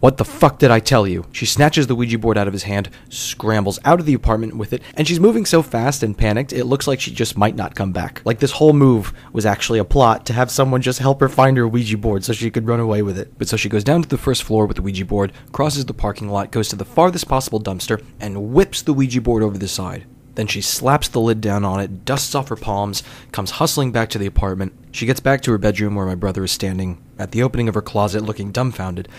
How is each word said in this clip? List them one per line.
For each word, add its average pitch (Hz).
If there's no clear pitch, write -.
"What 135
the 120
fuck -
did 135
I 113
tell 107
you?" 87
She -
snatches 147
the 127
Ouija 117
board 110
out 101
of 98
his 98
hand, 101
scrambles 107
out 165
of 160
the 147
apartment 113
with 107
it, 123
and 156
she's 170
moving 220
so 160
fast 123
and 107
panicked, 113
it 123
looks 135
like 135
she -
just 120
might 107
not 101
come 98
back. 87
Like, 113
this 139
whole 151
move 131
was 107
actually 107
a 98
plot 120
to 120
have 123
someone 131
just 127
help 135
her 135
find 131
her 120
Ouija 110
board 104
so 117
she 110
could 113
run 117
away 107
with 98
it. -
But 104
so 110
she 101
goes 104
down 156
to -
the 143
first -
floor 107
with -
the 92
Ouija 98
board, 101
crosses 143
the -
parking 104
lot, 98
goes 110
to 107
the 98
farthest 175
possible 131
dumpster, 101
and 104
whips 190
the 156
Ouija 127
board 113
over 101
the 95
side. 90
Then 110
she 101
slaps 139
the 123
lid 113
down 101
on 95
it, 92
dusts 139
off 139
her 113
palms, 101
comes 98
hustling 143
back 113
to 113
the 98
apartment. 95
She -
gets 127
back 135
to 123
her 110
bedroom 104
where 98
my 92
brother 95
is 90
standing 92
at 98
the 117
opening 120
of 104
her 104
closet 104
looking 104
dumbfounded, 92